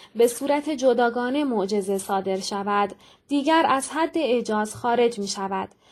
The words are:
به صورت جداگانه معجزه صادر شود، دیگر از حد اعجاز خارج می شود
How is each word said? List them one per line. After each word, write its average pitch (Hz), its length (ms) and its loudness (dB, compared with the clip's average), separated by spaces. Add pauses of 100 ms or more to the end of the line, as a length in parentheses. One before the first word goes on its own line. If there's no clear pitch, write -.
(140)
به 233 140 4
صورت 285 420 -2
جداگانه 247 720 2
معجزه 202 540 0
صادر 190 420 -2
شود، 202 540 -2 (340)
دیگر 294 400 2
از 269 220 0
حد 320 280 -2
اعجاز 220 580 0
خارج 240 420 2
می 202 100 -4
شود 196 400 -6 (240)